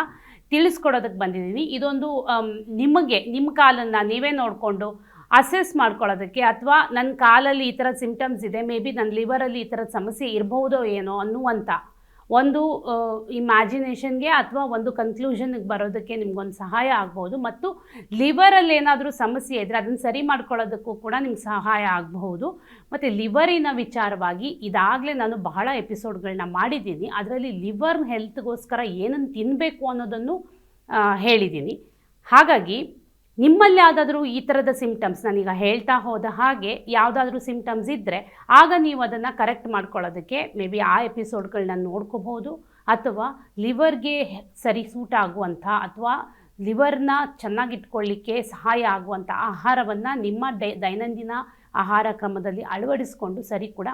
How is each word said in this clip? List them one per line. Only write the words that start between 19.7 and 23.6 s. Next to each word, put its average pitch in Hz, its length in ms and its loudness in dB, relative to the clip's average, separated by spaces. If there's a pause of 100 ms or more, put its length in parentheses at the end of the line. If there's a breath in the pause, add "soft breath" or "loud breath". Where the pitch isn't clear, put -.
ಅದನ್ನ 220 180 -2
ಸರಿ 247 260 -2
ಮಾಡ್ಕೊಳ್ಳೋದಕ್ಕೂ 226 720 -2
ಕೂಡ 220 260 -6
ನಿಮ್ಗೆ 247 200 -4
ಸಹಾಯ 208 420 0
ಆಗಬಹುದು. 180 680 -4 (420 loud breath)
ಮತ್ತು 277 160 -2
ಲಿವರಿನ 285 640 2